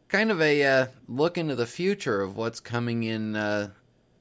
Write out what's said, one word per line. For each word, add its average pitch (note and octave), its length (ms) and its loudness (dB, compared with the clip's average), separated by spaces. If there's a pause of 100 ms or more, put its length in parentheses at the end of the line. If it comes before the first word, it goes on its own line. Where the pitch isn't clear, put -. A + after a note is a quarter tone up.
kind A3 220 2
of F3+ 100 0
a, D3 240 4
uh, C3+ 220 4 (220)
look D#3 300 0
into D#3 160 -2
the A#2 120 0
future F3 540 -2
of G2 160 -4
what's A2+ 240 -6
coming A#2+ 440 -4
in, A2 300 -4
uh, G#2 360 -2 (500)